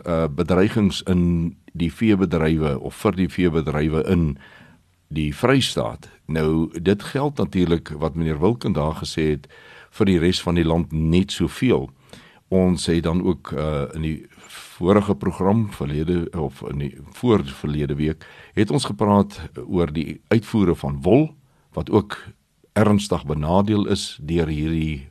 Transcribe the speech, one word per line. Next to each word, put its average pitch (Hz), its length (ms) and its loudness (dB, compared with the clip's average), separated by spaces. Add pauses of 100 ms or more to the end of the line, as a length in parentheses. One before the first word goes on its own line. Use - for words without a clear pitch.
eh, 82 240 0
bedreigings 90 720 2
in 87 520 0 (180)
die 82 200 -2
veebedrywe 80 880 2
of - 160 -10
vir 110 160 0
die 87 180 0
veebedrywe 78 720 0
in 82 340 0 (680)
die 76 280 -4
Vrystaat. 117 760 0 (160)
Nou, 80 440 0 (120)
dit 101 220 0
geld 143 340 -4
natuurlik 85 520 0
wat 76 260 -6
meneer 80 240 -2
Wilken 101 340 0
daar 78 220 -2
gesê - 340 -2
het 73 180 -4 (420)
vir - 160 0
die 92 140 4
res 90 220 2
van 87 140 -2
die 85 100 4
land 80 260 0
net 80 400 2
soveel. 82 580 0 (580)
Ons 92 380 2
het 82 180 2
dan 87 200 0
ook, - 280 -2
eh, 73 420 -2
in 80 80 -8
die 80 260 -6 (500)
vorige 101 380 4
program 101 560 0
verlede 80 680 -2
of 69 300 -6
in 71 80 -6
die 71 200 -6 (220)
voorverlede 73 760 0
week 76 300 -2 (280)
het 104 180 0
ons 143 140 0
gepraat 101 560 2 (240)
oor 87 280 0
die 78 340 -6
uitvoere 101 480 2
van 69 260 -6
wol 131 280 4 (440)
wat - 160 -6
ook - 280 0 (600)
ernstig 101 480 2
benadeel 92 640 0
is - 340 -4
deur 82 260 0
hierdie 78 640 -4